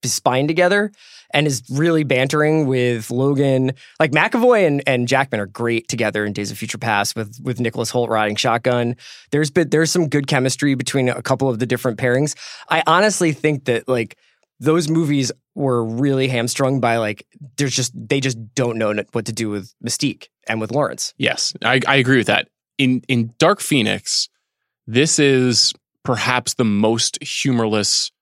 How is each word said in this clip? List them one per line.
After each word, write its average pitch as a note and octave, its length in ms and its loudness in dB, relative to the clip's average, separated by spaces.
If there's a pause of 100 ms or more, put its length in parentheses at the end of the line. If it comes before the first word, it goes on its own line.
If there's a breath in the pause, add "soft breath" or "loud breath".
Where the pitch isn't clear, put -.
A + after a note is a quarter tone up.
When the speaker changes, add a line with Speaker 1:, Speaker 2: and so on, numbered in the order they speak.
Speaker 1:
his - 120 -4
spine C3 340 0
together F3+ 440 2 (420 loud breath)
and D3+ 140 2
is C3+ 240 -2
really D#3 320 2
bantering D3 640 2
with B2 440 0
Logan. C3+ 640 0 (260 loud breath)
Like, D#3+ 120 2
McAvoy A3 560 4
and, C#3+ 200 0
and B2 200 2
Jackman C3 320 0
are G2+ 60 -4
great A#2 420 -4
together G#2+ 380 -2
in G#2 80 -4
Days G2 180 -6
of G#2 60 -12
Future A2 200 -10
Past G#2 380 -2
with, A2 280 -10
with B2 160 -6
Nicholas A#2 320 -2
Hoult A#2+ 180 -2
riding G#2+ 260 0
shotgun. A#2+ 600 0 (360 loud breath)
There's D3 200 0
been, E3+ 180 2
there's D#3 220 2
some E3 180 0
good C#3+ 180 -2
chemistry C3+ 480 0
between B2+ 340 0
a A#2+ 120 -6
couple C3+ 280 0
of A2+ 100 -2
the B2+ 60 0
different A#2 340 -2
pairings. C3 360 0 (340 loud breath)
I E3 180 2
honestly F3 440 4
think D3+ 340 -2
that, A#2 220 -2
like, A#2+ 300 -2 (420)
those D#3 300 0
movies D3 420 0 (240)
were B2+ 300 0
really C3 420 0
hamstrung C3 540 -2
by, A#2+ 160 2
like, G#2+ 280 -4 (320)
there's C#3 180 -2
just, B2+ 200 -2
they A#2 240 -2
just C3 180 -4 (180)
don't A#2+ 220 -2
know A2 160 0 (200)
what A2+ 120 -4
to A2+ 60 -10
do A2 180 -6
with G#2 240 -8 (120)
Mystique - 420 -4 (200)
and A2+ 120 -2
with A2 120 -6
Lawrence. B2+ 460 -4
Speaker 2:
Yes, - 360 -4 (100)
I, B2+ 240 2
I C#3 80 4
agree C3 220 4
with A2+ 100 2
that. G2+ 220 0 (280)
In, B2+ 300 2
in A#2 320 0
Dark F#3 220 4
Phoenix, G#2+ 680 -2 (580)
this C3 320 2
is B2+ 540 4 (300)
perhaps B2+ 520 -2
the B2 100 0
most A2 580 0
humorless A2 880 -2 (100)